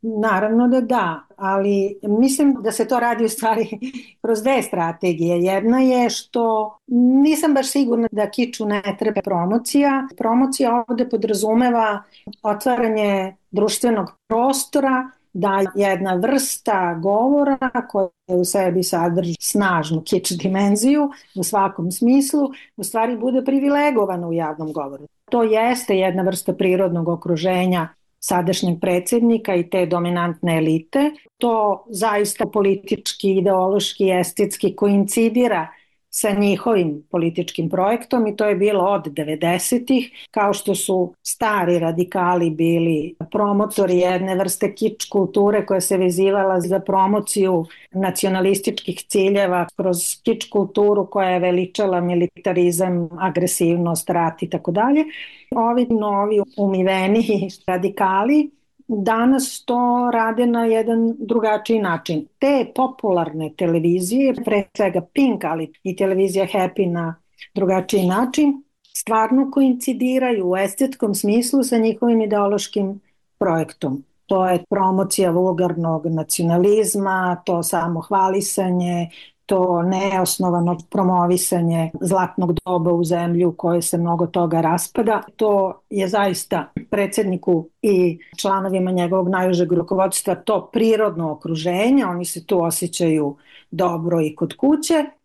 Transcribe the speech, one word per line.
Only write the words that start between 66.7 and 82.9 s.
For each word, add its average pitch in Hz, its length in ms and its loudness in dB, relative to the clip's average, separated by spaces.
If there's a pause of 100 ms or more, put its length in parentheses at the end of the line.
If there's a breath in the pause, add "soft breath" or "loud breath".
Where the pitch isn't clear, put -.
na 170 220 -4 (400 loud breath)
drugačiji 190 520 0
način, 262 560 0 (340)
stvarno 226 540 0
koincidiraju 254 1000 0
u 185 60 0
estetskom 202 580 -2
smislu 233 480 0
sa 247 160 0
njihovim 226 420 2
ideološkim 202 800 -2 (380)
projektom. 165 640 -2 (220)
To 185 220 0
je 180 220 0
promocija 190 600 0
vulgarnog 170 760 0
nacionalizma, 180 1400 0
to 170 180 -2
samohvalisanje, 180 1500 -2 (440 loud breath)
to 180 300 2
neosnovano 180 920 0 (140)
promovisanje 175 1000 2 (100)
zlatnog 175 520 0 (120)
doba 175 280 0